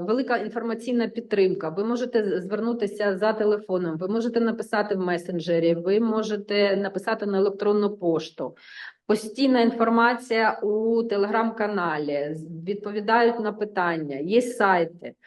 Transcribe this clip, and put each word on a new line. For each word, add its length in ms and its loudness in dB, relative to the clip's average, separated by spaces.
велика 300 0
інформаційна 720 -2
підтримка. 640 0
Ви 140 -2
можете 400 0
з-, 180 0
звернутися 760 -2
за 160 2
телефоном, 640 0
ви 100 -6
можете 320 -2
написати 560 -2
в 40 -2
месенджері, 760 0
ви 240 2
можете 760 0
написати 500 -2
на 120 0
електронну 600 2
пошту. 580 -2
Постійна 560 2
інформація 1040 2
у 400 2
Telegram-каналі, 1300 0
з-, 320 -12
відповідають 720 2
на 140 -2
питання, 640 -2
є 260 2
сайти. 720 0